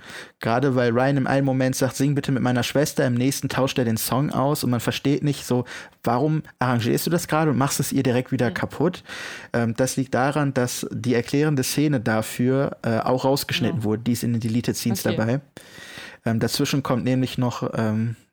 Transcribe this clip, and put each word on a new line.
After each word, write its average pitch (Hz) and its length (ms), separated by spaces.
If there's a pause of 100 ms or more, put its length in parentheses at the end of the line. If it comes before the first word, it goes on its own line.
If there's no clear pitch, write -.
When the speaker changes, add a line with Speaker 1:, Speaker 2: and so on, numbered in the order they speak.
(400)
Speaker 1:
gerade 127 340
weil 120 180
Ryan 131 260
im 131 80
einen 139 180
Moment 131 320
sagt, 127 180
"Sing 139 200
bitte 143 180
mit 123 100
meiner 123 200
Schwester", 143 440
im 123 80
nächsten 131 360
tauscht 131 280
er 127 60
den 113 140
Song 135 320
aus 139 340
und 123 60
man 120 100
versteht 139 420
nicht 143 220
so, 123 220 (360)
warum 147 400 (160)
arrangierst 123 480
du 160 40
das 170 180
gerade 156 220
und 120 80
machst 139 220
es - 120
ihr 135 100
direkt 127 300
wieder 123 160
Speaker 2:
Mhm. 98 60
Speaker 1:
kaputt? - 500 (480)
Ähm, 117 220
das 131 220
liegt 131 180
daran, 139 400
dass - 360
die 113 240
erklärende 143 500
Szene 143 360
dafür, 123 800
äh, 113 160
auch 127 280
rausgeschnitten 127 540
Speaker 2:
Ja. 110 40
Speaker 1:
wurde, 110 180
die 123 100
ist 117 120
in 120 80
den 117 80
Deleted 117 340
Scenes - 300
Speaker 2:
Okay. 107 120
Speaker 1:
dabei. 127 240 (840)
Ähm, 113 160
dazwischen 135 420
kommt 120 220
nämlich 127 320
noch, 123 400
ähm, 110 400 (160)